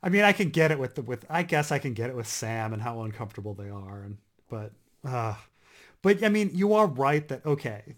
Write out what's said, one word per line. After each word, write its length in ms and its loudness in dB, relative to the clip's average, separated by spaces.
I 80 0
mean, 140 6
I 80 8
can 180 2
get 220 6
it 80 0
with 160 -4
the, 60 -4
with, 280 -6
I 140 0
guess 280 0
I 80 2
can 140 -4
get 160 -4
it 60 -8
with 120 -6
Sam 440 -4
and 100 -6
how 200 -6
uncomfortable 520 -8
they 160 -12
are, 320 -14
and, 160 -12
but, 220 -10
uh, 320 -4
but, 220 4
I 60 4
mean, 240 2
you 200 2
are 140 6
right 400 2
that, 180 -10
okay, 520 -2